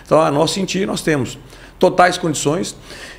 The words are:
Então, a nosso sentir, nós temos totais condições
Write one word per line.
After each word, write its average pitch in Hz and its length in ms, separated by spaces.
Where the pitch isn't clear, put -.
Então, 147 160
a 160 100
nosso 151 220
sentir, 190 340
nós 214 140
temos 147 380
totais 180 400
condições 165 580